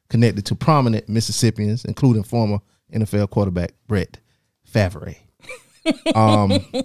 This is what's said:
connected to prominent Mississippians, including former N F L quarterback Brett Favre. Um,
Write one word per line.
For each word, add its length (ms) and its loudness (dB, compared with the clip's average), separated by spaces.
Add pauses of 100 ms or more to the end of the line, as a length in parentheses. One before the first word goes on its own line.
connected 380 2
to 80 -2
prominent 540 0
Mississippians, 760 -2
including 380 0
former 360 -2 (320)
N 120 -2
F 100 -6
L 140 0
quarterback 460 -2 (140)
Brett 320 -4 (460)
Favre. 500 -2 (1000)
Um, 360 4 (340)